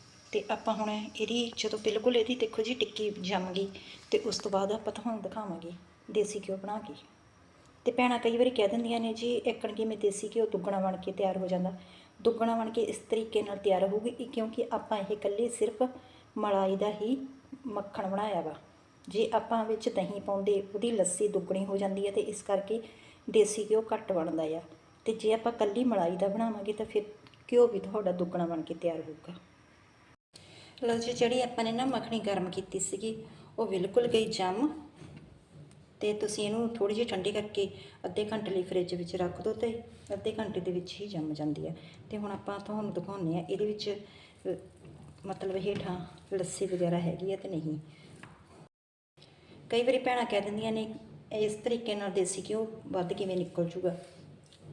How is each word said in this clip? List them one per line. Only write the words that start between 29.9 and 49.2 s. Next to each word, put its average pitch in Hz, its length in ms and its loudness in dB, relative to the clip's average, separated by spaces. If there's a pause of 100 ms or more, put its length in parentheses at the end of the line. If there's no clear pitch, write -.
ਲਓ 233 160 2
ਜੀ, 233 140 0
ਜਿਹੜੀ 247 300 4
ਆਪਾਂ 233 220 0
ਨੇ 226 80 0
ਨਾ 247 120 0
ਮੱਖਣੀ 226 340 0
ਗਰਮ 190 320 0
ਕੀਤੀ 190 300 -4
ਸੀਗੀ, 220 420 -4 (360)
ਉਹ 220 80 2
ਬਿਲਕੁਲ 196 400 2
ਗਈ 220 200 4
ਜੰਮ। 202 600 0 (1120)
ਤੇ 214 120 2
ਤੁਸੀਂ 208 320 -2
ਇਹਨੂੰ 226 240 2
ਥੋੜ੍ਹੀ 208 280 0
ਜਿਹੀ 233 120 2
ਠੰਡੀ 190 240 0
ਕਰਕੇ 208 380 -2 (340)
ਅੱਧੇ 208 280 -2
ਘੰਟੇ 208 180 -2
ਲਈ 185 120 0
ਫਰਿੱਜ 180 320 0
ਵਿੱਚ 175 220 -4
ਰੱਖ 175 240 -2
ਦਿਓ 220 120 0
ਤੇ 226 300 -2 (300)
ਅੱਧੇ 214 260 -2
ਘੰਟੇ 190 220 -2
ਦੇ 180 120 -2
ਵਿੱਚ 175 280 -4
ਹੀ 208 60 -8
ਜੰਮ 156 260 -4
ਜਾਂਦੀ 151 360 -2
ਹੈ। 165 80 -6 (340)
ਤੇ 214 80 -4
ਹੁਣ 202 140 -4
ਆਪਾਂ 202 280 -6
ਤੁਹਾਨੂੰ 214 320 -4
ਦਿਖਾਉਂਦੇ 175 420 -2
ਹਾਂ 170 80 -2
ਇਹਦੇ 196 240 0
ਵਿੱਚ, 208 340 -4 (480)
ਅ, 262 60 -2 (720)
ਮਤਲਬ 190 300 -4
ਹੇਠਾਂ 190 440 -2 (320)
ਲੱਸੀ 185 340 -2
ਵਗੈਰਾ 175 320 2
ਹੈਗੀ 175 340 -2
ਆ 196 40 -2
ਤੇ 196 120 -10
ਨਹੀਂ। 156 300 -2 (1900)